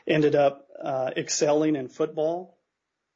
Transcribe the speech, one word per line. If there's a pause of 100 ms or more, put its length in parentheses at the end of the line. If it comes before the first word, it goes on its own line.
ended
up, (160)
uh,
excelling
in
football (580)